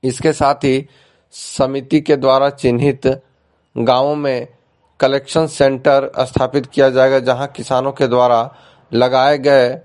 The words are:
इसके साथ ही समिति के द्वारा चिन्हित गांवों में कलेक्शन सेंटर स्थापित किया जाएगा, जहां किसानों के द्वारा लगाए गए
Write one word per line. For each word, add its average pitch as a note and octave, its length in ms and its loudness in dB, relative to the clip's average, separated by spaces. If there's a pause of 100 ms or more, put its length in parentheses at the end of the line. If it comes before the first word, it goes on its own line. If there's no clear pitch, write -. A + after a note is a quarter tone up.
इसके C3 280 -2
साथ C#3+ 220 0
ही C3+ 340 -4 (440)
समिति C3+ 680 -4
के D3 160 0
द्वारा C3+ 340 2
चिन्हित C3+ 720 -2 (560)
गांवों C3 380 0
में C3 320 -6 (520)
कलेक्शन C#3 460 0
सेंटर C3+ 720 0
स्थापित C3 480 -2
किया C3+ 240 2
जाएगा, C3 280 2
जहां B2+ 280 -2
किसानों C3 460 -4
के C3+ 140 -2
द्वारा B2 480 0 (380)
लगाए B2+ 460 2
गए C3+ 460 2